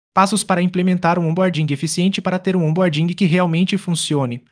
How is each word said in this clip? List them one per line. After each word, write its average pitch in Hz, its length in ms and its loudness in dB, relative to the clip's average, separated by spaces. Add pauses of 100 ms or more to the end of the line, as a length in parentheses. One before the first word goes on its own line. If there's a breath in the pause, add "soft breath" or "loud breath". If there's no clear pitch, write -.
(140)
Passos 196 300 2
para 180 180 0
implementar 180 560 0
um 170 120 -2
onboarding 165 400 0
eficiente. 175 520 -2
Para 185 160 -2
ter 180 160 -2
um 180 120 2
onboarding 160 420 0
que 175 160 -2
realmente 180 540 2
funcione, 143 760 -2